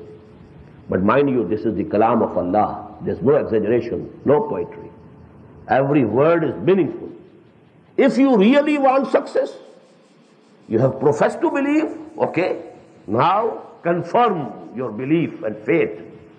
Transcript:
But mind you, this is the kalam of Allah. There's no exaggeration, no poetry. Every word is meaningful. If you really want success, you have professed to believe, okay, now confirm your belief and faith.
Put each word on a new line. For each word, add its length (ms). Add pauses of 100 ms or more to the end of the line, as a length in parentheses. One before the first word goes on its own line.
(880)
But 140
mind 260
you, 180
this 140
is 140
the 80
kalam 400
of 140
Allah. 640
There's 200
no 140
exaggeration, 760 (160)
no 160
poetry. 480 (800)
Every 340
word 400
is 120
meaningful. 540 (840)
If 220
you 180
really 420
want 340
success, 440 (1120)
you 120
have 200
professed 420
to 100
believe, 460 (200)
okay, 560 (340)
now 540 (220)
confirm 920
your 160
belief 520
and 160
faith. 420 (380)